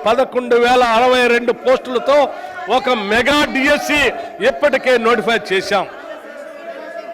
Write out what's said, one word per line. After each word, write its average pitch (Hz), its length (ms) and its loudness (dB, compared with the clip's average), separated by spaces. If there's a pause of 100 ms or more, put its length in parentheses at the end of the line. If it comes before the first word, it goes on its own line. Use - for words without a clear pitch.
పదకొండు 247 500 0
వేల 247 280 4
అరవై 247 440 4
రెండు 240 240 2
పోస్టులతో 254 680 0 (580)
ఒక 254 140 0
మెగా 240 640 0
డిఎస్సి 285 480 0 (480)
ఇప్పటికే 254 480 2
నోటిఫై 226 400 2 (160)
చేశాం. 190 320 0 (1300)